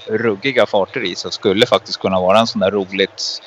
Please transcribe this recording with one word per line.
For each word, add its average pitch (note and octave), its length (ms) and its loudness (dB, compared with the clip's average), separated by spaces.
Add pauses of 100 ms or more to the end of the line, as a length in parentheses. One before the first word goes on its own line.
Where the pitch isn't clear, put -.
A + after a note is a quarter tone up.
ruggiga A2 600 0
farter - 380 -2
i F2+ 100 -6
sig - 140 -10
och E2+ 60 -6
skulle G#2 320 2
faktiskt - 340 0
kunna F#2+ 200 0
vara F#2 180 4
en A#2 80 4
sån A2+ 140 -6
där F#2+ 100 2
roligt G2 760 -4